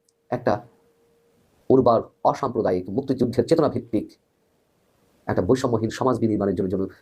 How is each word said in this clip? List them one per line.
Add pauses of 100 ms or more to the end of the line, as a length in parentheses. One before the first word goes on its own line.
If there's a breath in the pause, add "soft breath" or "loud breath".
(300)
একটা (1040)
উর্বর, (200)
অসাম্প্রদায়িক,
মুক্তিযুদ্ধের
চেতনা
ভিত্তিক (1120)
একটা
বৈষম্যহীন
সমাজ
বিনির্মাণের
জন্য,
জন্য (140 loud breath)